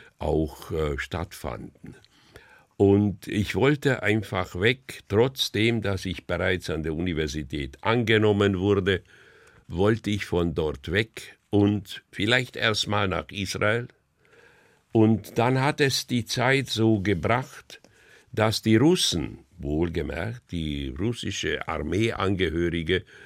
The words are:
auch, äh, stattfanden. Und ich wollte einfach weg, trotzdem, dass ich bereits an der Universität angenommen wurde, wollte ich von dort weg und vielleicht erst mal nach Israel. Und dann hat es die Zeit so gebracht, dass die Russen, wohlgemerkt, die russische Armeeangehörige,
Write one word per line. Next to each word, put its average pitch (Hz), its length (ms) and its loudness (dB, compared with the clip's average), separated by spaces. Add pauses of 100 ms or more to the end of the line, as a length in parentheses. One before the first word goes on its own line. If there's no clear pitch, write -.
(200)
auch, 78 540 -2
äh, 76 240 -2
stattfanden. - 1000 -10 (840)
Und 101 500 4
ich - 260 -2
wollte 135 480 2
einfach 101 580 -2
weg, 117 480 0
trotzdem, 113 760 0
dass 98 200 -2
ich 90 220 -6
bereits 87 460 -2
an 78 100 -2
der 78 140 -4
Universität 76 880 -4
angenommen 107 720 4
wurde, 95 460 2 (640)
wollte 101 420 0
ich 104 160 -4
von 87 300 0
dort 78 360 -4
weg - 460 -4 (140)
und 101 500 0 (100)
vielleicht 123 440 -2
erst 110 320 -2
mal 104 200 0
nach 85 220 -4
Israel. 101 580 -2 (1040)
Und 110 460 4
dann 127 240 2
hat 151 180 0
es 139 280 0
die 120 180 -2
Zeit 127 440 0
so 110 320 2
gebracht, 98 800 -2 (500)
dass 110 320 0
die 110 140 6
Russen, 110 600 2 (220)
wohlgemerkt, 82 920 -4
die 76 360 -4
russische 78 800 -4
Armeeangehörige, 87 1400 -2 (220)